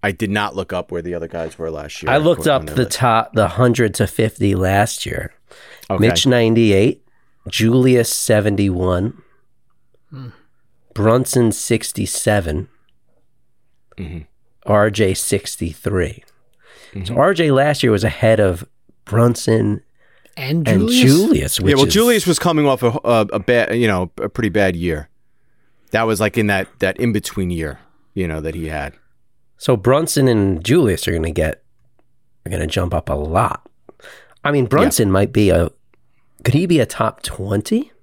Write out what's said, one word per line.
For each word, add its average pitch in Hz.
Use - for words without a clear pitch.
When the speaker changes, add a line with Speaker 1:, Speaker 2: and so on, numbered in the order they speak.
Speaker 1:
I 101
did 104
not 104
look 92
up 90
where 87
the 87
other 82
guys 82
were 82
last 80
year. -
Speaker 2:
I 131
looked 156
Speaker 1:
on 139
Speaker 2:
up 78
Speaker 1:
their -
Speaker 2:
the 127
Speaker 1:
list. -
Speaker 2:
top, 113
the 104
hundred 120
to 104
fifty 104
last 95
year. -
Speaker 1:
Okay. 95
Speaker 2:
Mitch, -
ninety-eight. 113
Julius, 123
seventy-one. 98
Speaker 3:
Hmm. 131
Speaker 2:
Brunson, 113
sixty-seven. 101
Speaker 1:
Mm-hmm. 85
Speaker 2:
R 104
J, 104
sixty-three. -
So -
Speaker 1:
Mm-hmm. 110
Speaker 2:
R 185
J 160
last 143
year 120
was 98
ahead 113
of 92
Brunson 113
Speaker 3:
And 147
Speaker 2:
and 202
Speaker 3:
Julius? 247
Speaker 2:
Julius, 247
Speaker 1:
Yeah, 90
Speaker 2:
which 143
Speaker 1:
well, 139
Speaker 2:
is -
Speaker 1:
Julius 226
was 175
coming 156
off 131
a, 123
a, 113
a 107
bad, 117
you 120
know, 92
a -
pretty 110
bad 95
year. 82
That 110
was, 110
like, 107
in 107
that, 95
that 98
in-between 101
year, 78
you 92
know, 80
that 78
he 80
had. 71
Speaker 2:
So 127
Brunson 135
and 98
Julius 110
are -
gonna 82
get, 80
are -
gonna 85
jump 87
up -
a 71
lot. 78
I 143
mean, 143
Speaker 1:
Yeah. 113
Speaker 2:
Brunson 135
might 95
be 104
a, 85
could 123
he 170
be 170
a 113
top -
twenty? 107